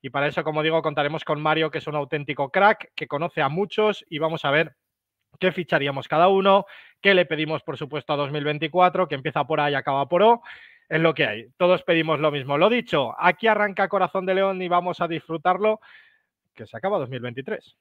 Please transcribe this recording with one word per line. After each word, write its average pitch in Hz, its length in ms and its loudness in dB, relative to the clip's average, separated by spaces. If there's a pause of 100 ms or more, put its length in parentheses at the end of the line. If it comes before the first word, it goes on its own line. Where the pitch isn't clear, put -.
Y 135 80 -12
para 139 180 0
eso, 151 160 -4
como 156 180 -2
digo, 160 200 2
contaremos 151 420 -4
con 151 180 -4
Mario, 156 300 0
que 160 60 -8
es - 100 -8
un 151 80 -8
auténtico 143 540 -6
crack, 202 440 2
que - 140 -12
conoce 156 340 -4
a 139 60 2
muchos, 202 640 -2
y 151 100 -8
vamos 160 240 -4
a 143 80 0
ver 156 240 0 (640)
qué 185 140 2
ficharíamos 139 560 -2
cada 160 180 4
uno, 196 380 4 (340)
qué 196 140 4
le 180 120 4
pedimos, 156 380 -4
por 139 140 -8
supuesto, 147 340 -8
a 143 60 0
dos 143 120 -2
mil 147 140 -6
veinticuatro, 175 640 2
que 143 80 -4
empieza 139 300 -4
por 151 160 0
A 147 100 2
y 143 40 -2
acaba 139 340 -2
por 175 120 2
O, 233 200 6 (480)
es 156 100 0
lo 165 140 2
que 143 140 0
hay. 107 180 -6 (100)
Todos 180 280 2
pedimos 160 360 0
lo 156 100 2
mismo. 143 280 -4
Lo 185 120 4
dicho, 190 480 -2
aquí 180 300 2
arranca 202 400 0
Corazón 185 380 -2
de 185 100 0
León 190 260 0
y 180 60 -6
vamos 175 320 -2
a 175 80 -2
disfrutarlo, 180 720 -2 (760)
que 110 120 -18
se - 100 -20
acaba 190 240 -4
dos 127 100 -6
mil 127 120 -8
veintitrés. 123 600 -10